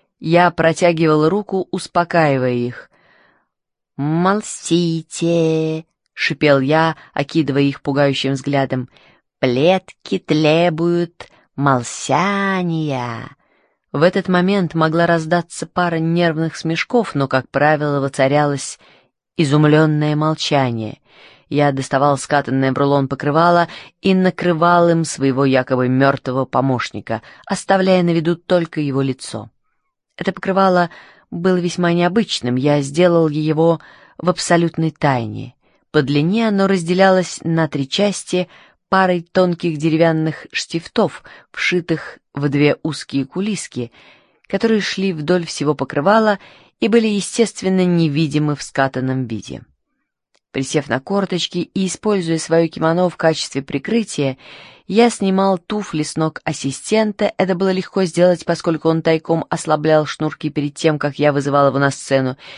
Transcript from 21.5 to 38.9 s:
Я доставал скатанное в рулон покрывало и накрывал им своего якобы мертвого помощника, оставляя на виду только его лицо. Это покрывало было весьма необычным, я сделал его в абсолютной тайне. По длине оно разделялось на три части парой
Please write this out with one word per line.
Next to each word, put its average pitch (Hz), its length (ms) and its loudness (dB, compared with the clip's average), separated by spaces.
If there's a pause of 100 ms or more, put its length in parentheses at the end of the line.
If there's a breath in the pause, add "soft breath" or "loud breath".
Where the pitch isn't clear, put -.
Я 143 220 2
доставал 135 440 0
скатанное 135 540 0
в 131 60 -4
рулон 143 320 2
покрывало 165 580 2 (340 loud breath)
и 190 120 2
накрывал 175 760 2
им 165 160 2
своего 139 400 -2
якобы 131 460 2
мертвого 131 560 0
помощника, 127 760 -4 (240 loud breath)
оставляя 190 580 2
на 175 80 2
виду 165 260 0
только 170 420 -2
его 139 220 -2
лицо. 120 500 -6 (640)
Это - 160 -4
покрывало 185 600 0 (380 loud breath)
было 180 280 0
весьма 175 340 0
необычным, 175 640 0
я 147 260 2
сделал 165 460 2
его 156 540 0 (360 loud breath)
в - 120 -2
абсолютной 170 640 0
тайне. 117 600 -4 (380)
По 151 100 2
длине 160 460 0
оно 196 200 2
разделялось 185 760 2
на 165 240 0
три 139 220 -4
части 185 580 -2 (400 soft breath)
парой 185 320 2